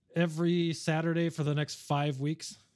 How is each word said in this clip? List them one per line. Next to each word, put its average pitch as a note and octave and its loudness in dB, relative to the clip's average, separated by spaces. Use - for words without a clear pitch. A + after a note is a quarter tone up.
every E3+ 2
Saturday E3 0
for D#3+ -4
the D3 2
next D3 -2
five C#3+ 0
weeks? D3+ -4